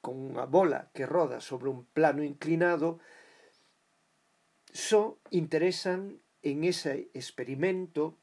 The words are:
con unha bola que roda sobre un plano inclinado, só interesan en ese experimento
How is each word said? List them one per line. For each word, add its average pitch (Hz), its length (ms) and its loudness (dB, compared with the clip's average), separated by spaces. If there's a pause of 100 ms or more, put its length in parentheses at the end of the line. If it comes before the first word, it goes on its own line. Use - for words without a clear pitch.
con 127 180 -10
unha 131 300 -8
bola 160 480 4
que 139 80 -2
roda 135 400 0
sobre 131 240 -6
un 127 160 -6
plano 151 400 2
inclinado, 165 720 0 (1800)
só - 560 2
interesan 180 920 -2 (220)
en 147 240 -2
ese 170 480 -2
experimento 156 1120 -4